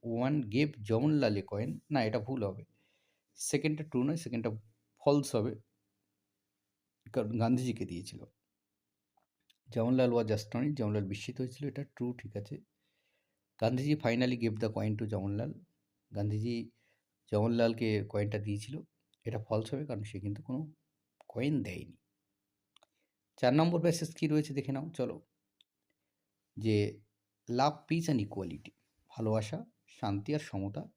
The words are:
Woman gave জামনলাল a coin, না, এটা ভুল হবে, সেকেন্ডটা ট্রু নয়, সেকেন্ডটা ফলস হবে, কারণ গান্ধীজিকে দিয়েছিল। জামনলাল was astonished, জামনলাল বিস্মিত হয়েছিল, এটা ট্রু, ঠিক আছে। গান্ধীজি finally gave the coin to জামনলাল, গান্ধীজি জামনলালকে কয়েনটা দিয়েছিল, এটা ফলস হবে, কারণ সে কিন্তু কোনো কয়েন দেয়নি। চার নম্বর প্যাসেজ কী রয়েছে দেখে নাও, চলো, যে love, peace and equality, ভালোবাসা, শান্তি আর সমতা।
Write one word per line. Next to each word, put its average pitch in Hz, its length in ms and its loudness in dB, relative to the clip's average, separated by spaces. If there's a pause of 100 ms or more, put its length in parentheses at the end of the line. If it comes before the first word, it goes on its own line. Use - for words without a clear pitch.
Woman 123 420 0
gave 135 320 0
জামনলাল 117 540 4
a 98 40 -2
coin, 113 380 -4 (120)
না, 135 120 4
এটা 110 160 0
ভুল 117 240 -4
হবে, 98 200 -4 (720)
সেকেন্ডটা 151 480 -2
ট্রু 127 200 0
নয়, 156 140 0
সেকেন্ডটা 117 400 -4 (480)
ফলস 139 300 4
হবে, 113 260 0 (1500)
কারণ 113 260 0
গান্ধীজিকে 120 460 0
দিয়েছিল। 87 400 -10 (1400)
জামনলাল 123 420 4
was 117 160 4
astonished, 120 480 0
জামনলাল 104 300 0
বিস্মিত 104 360 -6
হয়েছিল, 127 260 -6
এটা 139 160 -6
ট্রু, 123 300 -6
ঠিক 107 240 -10
আছে। 104 200 -8 (1040)
গান্ধীজি 127 340 4
finally 123 460 2
gave 110 180 0
the 110 140 2
coin 107 240 0
to 110 80 -2
জামনলাল, 104 480 -2 (600)
গান্ধীজি 110 540 -2 (600)
জামনলালকে 113 800 4
কয়েনটা 104 300 0
দিয়েছিল, 104 420 -6 (420)
এটা 113 160 -4
ফলস 110 340 -2
হবে, 143 120 -4
কারণ 113 180 -6
সে 107 160 -8
কিন্তু 101 240 -4
কোনো 151 300 -6 (560)
কয়েন 131 340 0
দেয়নি। 92 340 -10 (1400)
চার 127 160 6
নম্বর 165 280 4
প্যাসেজ 165 340 2
কী 160 120 -2
রয়েছে 151 260 2
দেখে 139 180 -4
নাও, 139 180 -4
চলো, 101 380 -4 (1300)
যে 104 420 2 (500)
love, 135 280 2 (120)
peace 165 240 2
and 107 140 2
equality, 90 440 -10 (380)
ভালোবাসা, 110 560 -2 (220)
শান্তি 101 480 -4
আর 151 40 0
সমতা। 101 440 -6 (140)